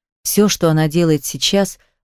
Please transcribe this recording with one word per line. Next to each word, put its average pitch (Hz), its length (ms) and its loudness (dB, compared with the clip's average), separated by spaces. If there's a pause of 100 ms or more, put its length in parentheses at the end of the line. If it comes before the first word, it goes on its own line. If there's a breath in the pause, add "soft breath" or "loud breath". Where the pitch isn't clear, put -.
(220)
Все, 202 280 0
что 170 200 0
она 156 200 2
делает 160 340 0
сейчас, - 560 -2 (240)